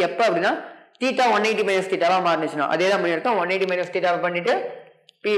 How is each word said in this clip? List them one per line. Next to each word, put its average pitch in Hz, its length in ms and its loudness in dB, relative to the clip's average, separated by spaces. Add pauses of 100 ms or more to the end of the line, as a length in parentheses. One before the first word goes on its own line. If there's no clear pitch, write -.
எப்ப - 200 -4
அப்படின்னா 185 260 2 (480)
theta 254 240 2 (100)
ஒன் 214 120 0
எயிட்டி 208 200 0
minus 190 240 0
theta-வா 175 260 2 (100)
மாறுனுச்சுன்னா 151 460 0
அதே 175 160 0
தான் 190 140 0
பண்ணிருக்கேன், 170 380 0
ஒன் 175 120 -2
எயிட்டி 190 160 0
minus 180 260 -4
theta-வ 175 300 2
பண்ணிட்டு 175 300 0 (680)
பி 208 140 0